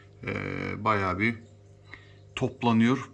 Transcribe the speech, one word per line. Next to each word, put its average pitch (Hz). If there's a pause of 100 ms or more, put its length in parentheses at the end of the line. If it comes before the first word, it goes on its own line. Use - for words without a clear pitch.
(240)
e, 101 (500)
bayağı 98
bir 113 (1000)
toplanıyor. 120